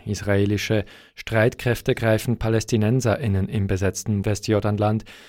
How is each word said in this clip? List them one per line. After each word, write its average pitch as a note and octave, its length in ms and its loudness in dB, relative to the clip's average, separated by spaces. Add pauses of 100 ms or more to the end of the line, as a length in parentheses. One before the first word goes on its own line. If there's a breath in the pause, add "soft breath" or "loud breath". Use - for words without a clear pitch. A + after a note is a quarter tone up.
Israelische G2+ 800 0 (320 loud breath)
Streitkräfte A#2+ 800 0
greifen A2 420 0
PalästinenserInnen A2 1080 0
im G2+ 200 -2
besetzten G2 580 -2
Westjordanland G#2+ 800 0 (240 loud breath)